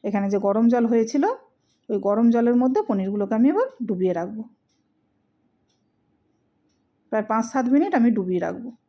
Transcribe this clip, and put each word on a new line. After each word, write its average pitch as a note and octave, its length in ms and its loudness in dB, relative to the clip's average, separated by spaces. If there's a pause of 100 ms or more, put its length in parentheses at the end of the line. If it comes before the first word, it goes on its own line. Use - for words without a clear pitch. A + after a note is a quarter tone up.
এখানে G3+ 260 -4
যে G3+ 100 0
গরম G#3 280 2
জল A#3 180 2
হয়েছিল, A#3 380 0 (640)
ওই G#3+ 100 -2
গরম G#3 320 2
জলের A#3+ 260 2
মধ্যে C4 300 2
পনিরগুলোকে G3 480 -2
আমি A#3+ 140 4
এবার A4 180 0 (180)
ডুবিয়ে F#3 280 0
রাখবো, G3+ 300 -8 (2750)
প্রায় G#3+ 160 -2
পাঁচ A3+ 180 -2
সাত C4 220 -4
মিনিট C#4+ 280 2
আমি A#3+ 160 4
ডুবিয়ে F#3 300 -2
রাখবো। F3 280 -8 (200)